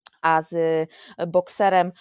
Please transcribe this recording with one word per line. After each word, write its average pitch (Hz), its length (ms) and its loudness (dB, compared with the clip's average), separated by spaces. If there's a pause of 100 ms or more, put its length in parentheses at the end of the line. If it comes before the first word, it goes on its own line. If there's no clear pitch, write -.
(220)
a 160 200 2
z 160 140 -8 (720)
bokserem 180 720 0